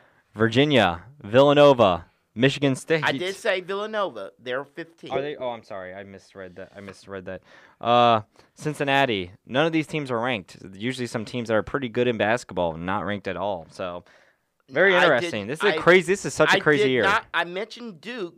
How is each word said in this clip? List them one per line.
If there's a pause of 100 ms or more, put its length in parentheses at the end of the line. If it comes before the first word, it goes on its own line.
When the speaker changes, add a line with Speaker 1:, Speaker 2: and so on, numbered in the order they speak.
(340)
Speaker 1:
Virginia, (180)
Villanova, (280)
Michigan
State.
Speaker 2:
I
did
say
Villanova.
They're
fifteenth.
Speaker 1:
Are
they?
Oh,
I'm
sorry.
I
misread
that.
I
misread
that. (360)
Uh, (340)
Cincinnati. (120)
None
of
these
teams
are
ranked. (160)
Usually
some
teams
that
are
pretty
good
in
basketball,
not
ranked
at
all.
So, (680)
very
Speaker 2:
I
did,
Speaker 1:
interesting.
This
is
a
Speaker 2:
I,
Speaker 1:
crazy,
this
is
such
a
Speaker 2:
I
Speaker 1:
crazy
Speaker 2:
did
Speaker 1:
year.
Speaker 2:
not,
I
mentioned
Duke,